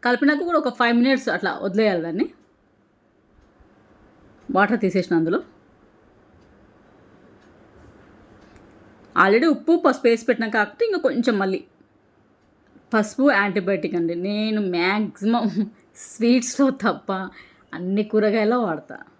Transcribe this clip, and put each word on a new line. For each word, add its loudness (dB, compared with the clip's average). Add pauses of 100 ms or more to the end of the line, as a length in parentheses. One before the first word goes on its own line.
కలిపినాక 2
కూడా 0
ఒక 0
ఫైవ్ 2
మినిట్స్ 2
అట్లా -2
వదిలేయాలి 0
దాన్ని. -4 (2250)
వాటర్ 0
తీసేసిన -2
అందులో. 0 (3750)
Already 4
ఉప్పు, 2
పసుపు 2
వేసి 0
పెట్టినా, 0
కాకపోతే -2
ఇంకా -2
కొంచెం 0
మళ్ళీ. -2 (1300)
పసుపు 2
యాంటీబయాటిక్ -2
అండి. -2
నేను -4
మ్యాక్సిమం -2 (240)
స్వీట్స్‌లో 0
తప్ప -4 (600)
అన్ని -2
కూరగాయల్లో 0
వాడతా. -6 (220)